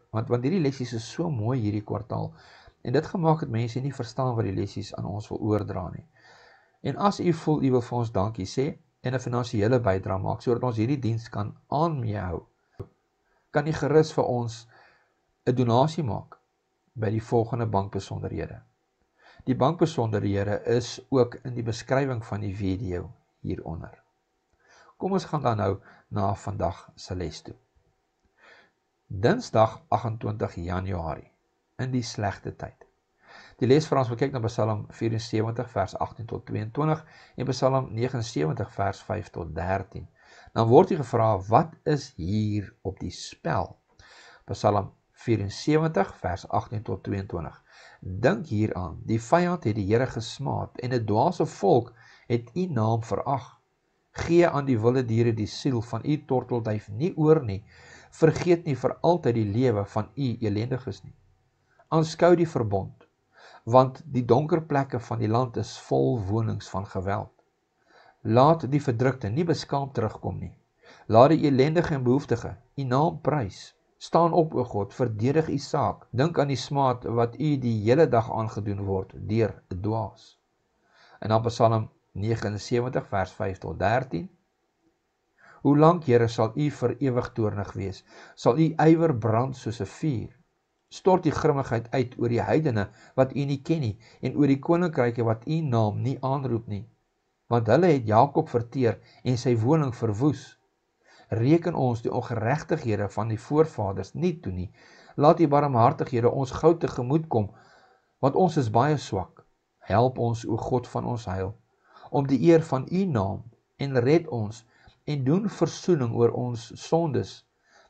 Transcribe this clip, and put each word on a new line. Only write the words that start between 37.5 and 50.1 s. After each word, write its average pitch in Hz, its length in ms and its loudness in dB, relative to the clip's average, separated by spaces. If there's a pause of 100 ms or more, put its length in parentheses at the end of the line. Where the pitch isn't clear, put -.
negenensewentig 123 800 -4
vers 98 300 -4
vyf 98 280 -8
tot 78 240 -10
dertien. 90 540 -6 (440)
Dan 113 160 2
word 156 200 8
hier 185 100 0
gevra, 110 400 2 (100)
"Wat 143 220 4 (140)
is - 320 -2
hier 104 640 -2
op 95 180 -8
die 92 100 -8
spel?" - 680 -6 (680)
Psalm 101 480 0 (200)
vierensewentig 151 1000 0
vers - 340 -8
agtien 104 340 -4
tot 101 200 -8
tweeëntwintig. 98 600 -8 (380)
Dink 131 460 -2
hieraan, 95 600 -2
die 113 140 0
vyand 175 440 2
het 107 100 0
die 104 120 -2
Here 117 200 2
gesmaad 113 760 -8